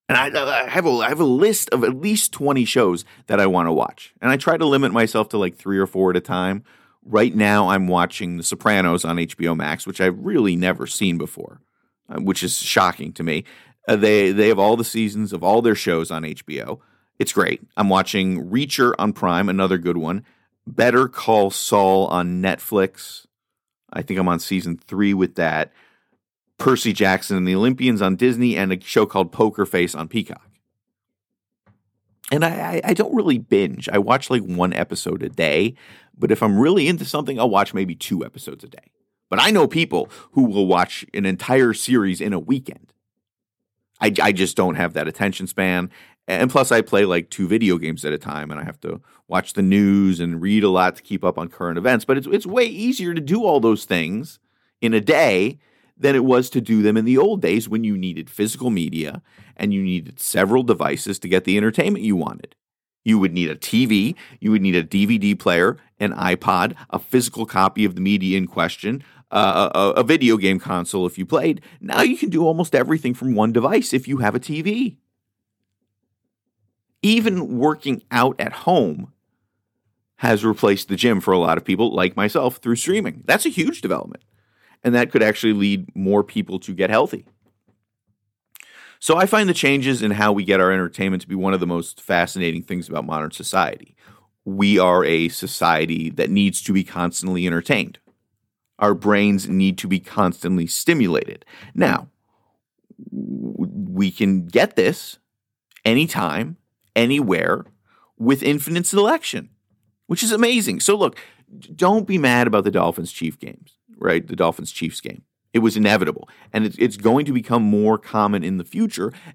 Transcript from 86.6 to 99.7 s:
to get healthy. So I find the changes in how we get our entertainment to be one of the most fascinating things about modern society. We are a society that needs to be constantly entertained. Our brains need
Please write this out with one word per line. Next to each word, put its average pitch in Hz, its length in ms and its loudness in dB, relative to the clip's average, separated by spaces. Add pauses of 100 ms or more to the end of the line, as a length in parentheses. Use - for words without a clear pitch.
to - 120 -12
get 92 160 0
healthy. 117 380 0 (1700)
So 160 160 2
I 190 100 2
find 214 220 2
the 175 60 2
changes 139 480 0
in 107 100 0
how 104 200 2
we 101 120 0
get 95 160 4
our 92 120 4
entertainment 95 500 -2
to - 60 -20
be 92 60 -8
one 95 180 -2
of 92 80 0
the 87 60 -2
most 85 340 -6
fascinating 85 640 -2
things 90 260 -8
about 78 160 -6
modern 78 260 -6
society. - 640 -4 (480)
We 101 340 2
are 90 260 4
a 82 240 2
society 82 800 -2
that - 200 -4
needs 98 320 0
to 104 100 -4
be 95 120 2
constantly 87 600 -4
entertained. 87 540 -2 (800)
Our 104 160 2
brains 101 540 2
need 95 300 0